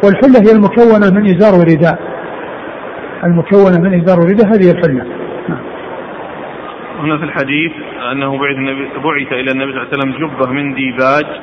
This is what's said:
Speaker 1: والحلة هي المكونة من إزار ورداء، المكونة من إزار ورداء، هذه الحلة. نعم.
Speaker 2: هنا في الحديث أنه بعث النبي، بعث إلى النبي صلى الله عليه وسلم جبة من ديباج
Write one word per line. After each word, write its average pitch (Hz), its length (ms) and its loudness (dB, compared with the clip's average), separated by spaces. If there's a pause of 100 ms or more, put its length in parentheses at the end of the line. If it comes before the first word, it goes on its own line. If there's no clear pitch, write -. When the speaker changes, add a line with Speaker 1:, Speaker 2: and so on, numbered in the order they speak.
Speaker 1:
والحلة 240 440 6
هي 226 80 8
المكونة 208 640 4
من 208 60 0
إزار 190 340 4
ورداء، 165 400 4 (1200)
المكونة 180 560 4
من 180 220 2
إزار 175 180 4
ورداء، 196 280 4
هذه 190 240 4
الحلة. 139 340 0 (440)
نعم. 147 100 -6 (1400)
Speaker 2:
هنا 151 180 -2
في 147 60 -4
الحديث 147 480 -2 (400)
أنه 139 200 -4
بعث 139 240 -2
النبي، 135 340 -6 (140)
بعث 143 300 -4
إلى 131 180 -4
النبي 135 200 -4
صلى 127 100 -8
الله 123 100 -10
عليه 147 60 -4
وسلم 139 300 -4
جبة 131 240 -4
من 139 220 -4
ديباج 131 520 -2 (180)